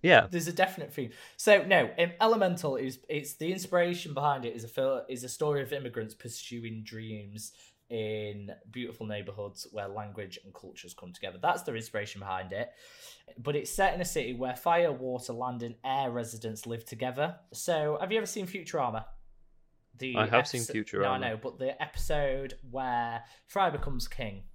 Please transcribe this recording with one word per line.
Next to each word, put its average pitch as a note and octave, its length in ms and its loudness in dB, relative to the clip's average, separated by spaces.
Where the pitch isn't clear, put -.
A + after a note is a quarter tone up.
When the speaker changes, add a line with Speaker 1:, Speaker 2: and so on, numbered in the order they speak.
Speaker 1:
Yeah. B2+ 260 12
Speaker 2:
There's E3+ 180 0
a E3+ 40 -4
definite F#3 400 0
theme. B2 180 -4
So, G3+ 260 10
no, E3+ 340 6
um, E3+ 220 4
Elemental F#3 560 4
is, C3 220 -4
it's, D3+ 260 -4
the D#3+ 160 -2
inspiration F3 640 2
behind C#3 320 2
it A#2+ 100 -4
is A2+ 80 -8
a A2+ 60 -10
fil-, C3 400 2
is B2+ 160 -8
a B2 60 -8
story D3 320 2
of B2 100 -4
immigrants A#2 420 -4
pursuing A2+ 720 -10
dreams G#2+ 680 -10
in G#2+ 600 -4
beautiful A#2+ 360 -8
neighborhoods G2+ 680 -8
where G2+ 160 -6
language G2+ 560 -10
and F#2+ 80 -20
cultures - 400 -16
come F2+ 200 -16
together. F#2 280 -8
That's A#3 220 2
the B2+ 120 -6
inspiration G#2 460 -6
behind F#2+ 320 -6
it. A2 180 -4
But D3 180 -2
it's D3 140 -2
set G3 240 2
in F3+ 80 -4
a - 20 0
city B2+ 300 -2
where B2+ 200 -2
fire, E3+ 380 4
water, B2+ 400 -4
land, B2 300 -4
and A#2 120 -6
air C3+ 260 0
residents A2+ 560 -6
live A#2 180 -6
together. B2+ 520 -2
So, D3+ 480 0
have F#3+ 120 -2
you A3+ 60 2
ever G#3 80 0
seen - 200 -6
Futurama? C#3+ 600 -2
The B2+ 220 -4
Speaker 1:
I A2 80 6
have A#2+ 200 6
seen B2 160 -2
Speaker 2:
episo-, G#2+ 380 -2
no, G2 40 6
I B2 120 2
Speaker 1:
Futurama. C3 40 -2
Speaker 2:
know, A2+ 220 -2
but - 160 -8
the C3 240 -2
episode C#3 720 0
where A#2+ 520 0
Fry F#3+ 240 4
becomes C3+ 360 0
king. G#2 360 -6